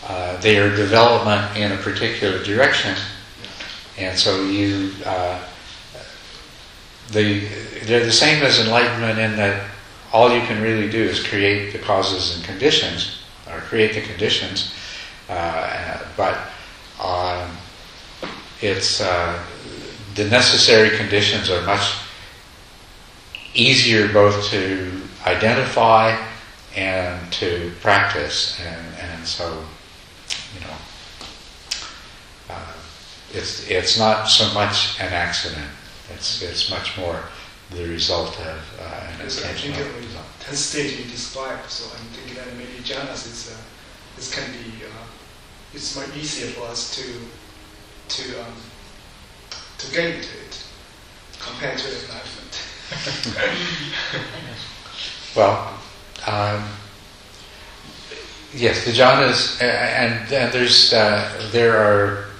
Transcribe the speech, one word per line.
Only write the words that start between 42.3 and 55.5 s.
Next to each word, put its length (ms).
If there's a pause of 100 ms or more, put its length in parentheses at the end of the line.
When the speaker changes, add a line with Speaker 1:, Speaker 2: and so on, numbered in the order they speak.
Speaker 2:
that 100 (120)
maybe 260
jhanas 420
is, 260
uh, 60 (580)
this 160
can 200
be, 340
uh, 180 (720)
it's 220
much 200
easier 360
for 160
us 280
to, 60 (1200)
to, 200
um, 120 (1300)
to 120
get 140
into 320
it 260 (760)
compared 400
to 100
enlightenment. 720 (300)
<laughs> 1300 (1120)
Speaker 1:
Well, 380 (520)